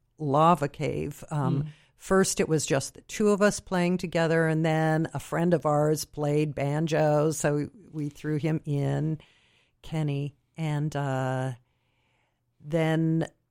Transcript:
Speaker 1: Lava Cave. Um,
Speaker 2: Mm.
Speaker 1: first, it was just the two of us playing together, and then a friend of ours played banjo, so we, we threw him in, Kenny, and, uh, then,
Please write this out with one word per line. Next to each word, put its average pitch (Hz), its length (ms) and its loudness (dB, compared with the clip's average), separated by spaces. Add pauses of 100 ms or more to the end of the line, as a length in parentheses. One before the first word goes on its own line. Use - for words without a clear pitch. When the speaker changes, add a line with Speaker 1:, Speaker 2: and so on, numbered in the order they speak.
(180)
Speaker 1:
Lava 151 500 4
Cave. 147 640 -6
Um, 147 320 0
Speaker 2:
Mm. 151 60 -8 (280)
Speaker 1:
first, 190 440 2
it 185 80 0
was 156 180 0
just - 280 -2
the - 80 -20
two - 260 0
of 202 120 4
us 208 200 2
playing 180 380 0
together, 165 500 2
and 160 180 2
then 160 480 2
a 135 60 -6
friend 170 340 0
of 156 100 2
ours 151 400 2
played 147 520 -2
banjo, 151 760 0
so 147 240 0
we, 147 140 -2 (240)
we 147 160 -6
threw 151 300 -4
him 156 260 -2
in, 143 540 -2 (640)
Kenny, 147 520 -6 (220)
and, 151 400 -4
uh, 131 560 -2 (1120)
then, 160 640 2 (240)